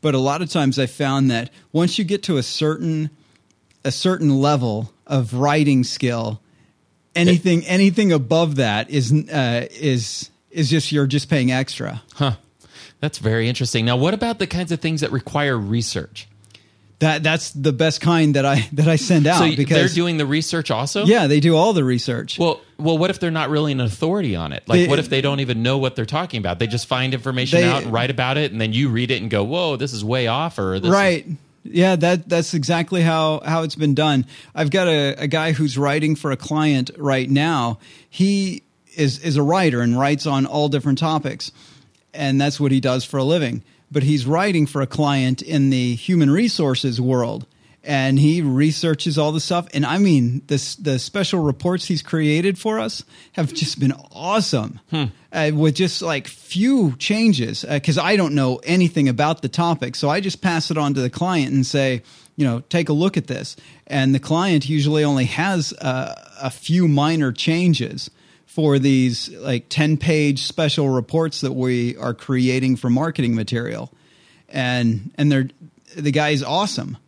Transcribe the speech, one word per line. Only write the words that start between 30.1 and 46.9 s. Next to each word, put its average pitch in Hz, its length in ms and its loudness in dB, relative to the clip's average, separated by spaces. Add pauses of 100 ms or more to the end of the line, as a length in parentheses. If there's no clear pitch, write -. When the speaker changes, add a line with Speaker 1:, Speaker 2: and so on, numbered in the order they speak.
Speaker 2:
off," 143 300 -2
or 95 220 -2
this 175 80 0
is 175 60 4
Speaker 1:
Right. 190 340 2 (380)
Yeah, 180 320 2
that, 170 320 0
that's 170 240 0
exactly 170 480 -2
how, 160 440 2
how 160 180 -2
it's 151 120 -8
been 147 200 0
done. 143 300 2 (300)
I've 151 140 0
got 185 180 2
a, 143 300 0
a 147 100 -6
guy 160 240 0
who's 139 260 -2
writing 151 380 0
for 147 160 -4
a 135 60 -4
client 151 600 0
right 135 320 -2
now. 139 500 0 (300)
He 196 540 -2 (320)
is, 143 240 0
is 156 180 -2
a 147 60 2
writer 151 380 2
and 120 180 2
writes 143 260 0
on 135 200 0
all 147 240 0
different 135 300 0
topics, 156 520 -4 (640)
and 135 260 0
that's 143 220 0
what 139 100 2
he 135 80 4
does 127 240 0
for - 140 -6
a 135 60 0
living. 131 400 0 (280)
But 143 120 0
he's 139 220 2
writing 165 400 2
for 139 160 -4
a 131 60 -2
client 135 560 0
in 139 260 0
the 123 240 0
human 147 380 2
resources 143 680 0